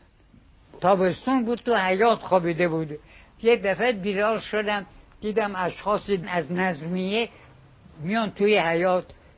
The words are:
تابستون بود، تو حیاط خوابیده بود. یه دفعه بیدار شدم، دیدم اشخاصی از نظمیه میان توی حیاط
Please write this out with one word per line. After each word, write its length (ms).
تابستون 640
بود، 200
تو 100
حیاط 440
خوابیده 480
بود. 320
یه 120
دفعه 360
بیدار 480
شدم، 460
دیدم 340
اشخاصی 720
از 240
نظمیه 760
میان 280
توی 260
حیاط 460